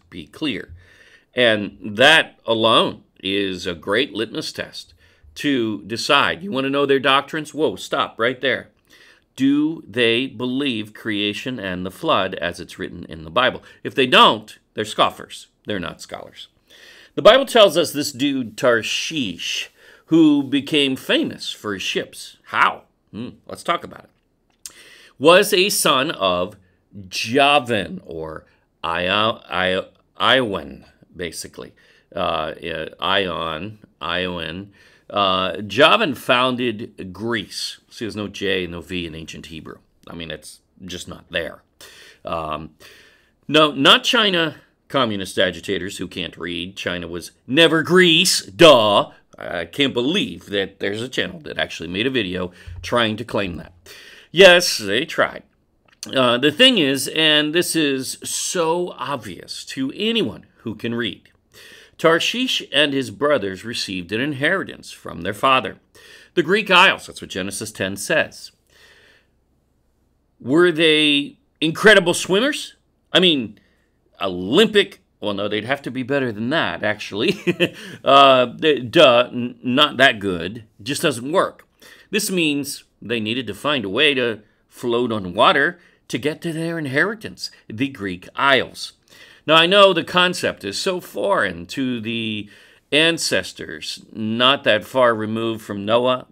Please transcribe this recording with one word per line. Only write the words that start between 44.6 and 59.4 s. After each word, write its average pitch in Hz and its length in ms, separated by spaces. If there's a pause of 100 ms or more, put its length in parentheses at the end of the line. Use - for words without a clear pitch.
communist 107 520
agitators 92 600
who 92 100
can't 82 300
read. 87 380
China 87 320
was 85 240 (140)
never 156 360
Greece, 175 640
duh. 113 640 (260)
I 85 300
can't 135 280
believe 120 520
that 98 340
there's 104 220
a 131 60
channel 90 320
that - 180
actually 80 300
made 101 180
a 135 40
video 92 420 (300)
trying 113 360
to 117 60
claim 101 320
that. - 160 (600)
Yes, 175 460
they 110 260
tried. - 400 (720)
Uh, 123 240
the 147 120
thing 247 280
is, 139 300
and 151 460
this 165 220
is 135 480
so 175 760
obvious 120 680